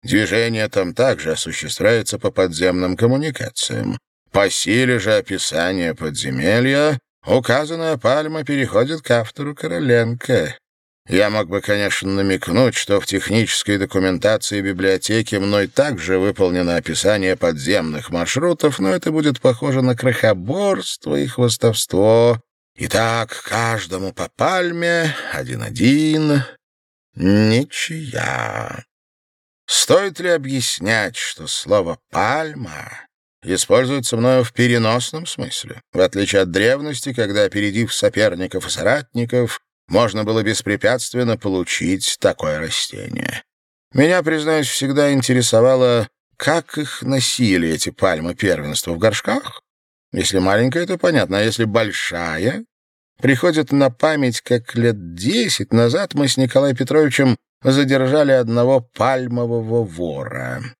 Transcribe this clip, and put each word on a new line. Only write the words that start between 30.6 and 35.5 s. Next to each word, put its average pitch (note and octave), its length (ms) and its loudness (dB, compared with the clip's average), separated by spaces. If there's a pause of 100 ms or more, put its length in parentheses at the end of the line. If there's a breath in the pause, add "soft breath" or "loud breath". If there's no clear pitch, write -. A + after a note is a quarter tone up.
что - 300 -10
слово E2+ 500 0 (140)
"пальма" A#2 800 -4 (520)
используется A#2+ 720 0
мною B2+ 280 4
в A#2 100 -6
переносном B2 720 0
смысле, - 560 -10 (100)